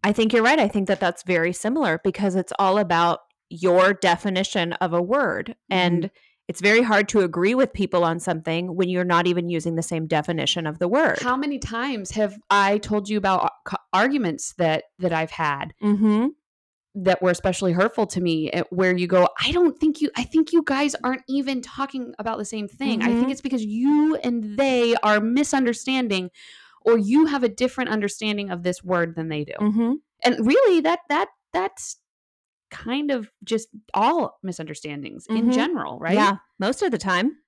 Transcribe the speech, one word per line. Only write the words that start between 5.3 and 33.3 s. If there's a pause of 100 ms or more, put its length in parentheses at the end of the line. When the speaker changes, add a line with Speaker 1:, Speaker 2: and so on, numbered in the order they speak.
Speaker 2:
Mm-hmm.
Speaker 1:
And (380)
it's
very
hard
to
agree
with
people
on
something
when
you're
not
even
using
the
same
definition
of
the
word.
Speaker 2:
How
many
times
have (140)
I
told
you
about
ar-, (140)
co-, (160)
arguments
that, (160)
that
I've
had
Speaker 1:
Mm-hmm. (680)
Speaker 2:
that
were
especially
hurtful
to
me,
eh,
where
you
go, (160)
"I
don't
think
you,
I
think
you
guys (100)
aren't
even
talking
about
the
same
thing.
I
think
Speaker 1:
Mm-hmm.
Speaker 2:
it's
because
you
and
they (100)
are
misunderstanding, (520)
or
you
have
a
different
understanding
of
this
word
than
they
do."
Speaker 1:
Mm-hmm. (320)
Speaker 2:
And
really,
that, (120)
that, (240)
that's (760)
kind
of (140)